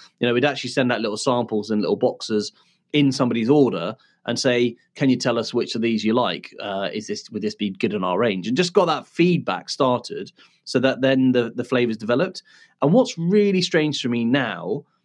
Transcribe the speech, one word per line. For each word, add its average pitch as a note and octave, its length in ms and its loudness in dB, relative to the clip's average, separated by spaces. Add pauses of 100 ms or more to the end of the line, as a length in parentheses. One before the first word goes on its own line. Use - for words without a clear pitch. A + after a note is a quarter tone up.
(200)
you A#2+ 60 0
know, A#2+ 80 2
we'd A#2+ 100 0
actually C3 260 -4
send B2 220 0
out A2 80 -2
little G#2+ 160 -2
samples A2+ 560 -2
in G#2+ 80 0
little G2+ 160 0
boxes A2 560 -2 (400)
in C#3+ 180 4
somebody's A#2 400 0
order G#2+ 460 2 (280)
and A#2 140 -4
say, A#2+ 380 2 (180)
"Can C#3 160 2
you B2 60 4
tell A#2+ 200 0
us A2+ 160 -4
which A#2+ 220 -2
of A2+ 80 -4
these A2+ 220 0
you A2 100 2
like? G2+ 460 -2
Uh, G2 340 -4
is G#2+ 140 -8
this, G#2 220 -10
would G#2 120 -8
this G#2 140 -4
be G#2 140 -2
good F#2+ 220 -2
in G2 120 -4
our F2+ 140 0
range?" G2+ 280 0
And B2 100 -2
just F3 160 0
got F#3 140 4
that D3 200 -2
feedback C#3+ 600 0
started B2 640 -2 (360)
so - 120 0
that B2 240 0
then C3 300 4
the, A#2+ 220 2
the B2 100 -6
flavors B2 340 0
developed. B2 440 -2 (380)
And D3+ 140 4
what's B3 240 2
really F#3+ 420 2
strange D#3 400 0
for C3+ 80 -4
me A#2+ 160 0
now, A#2 600 -2 (200)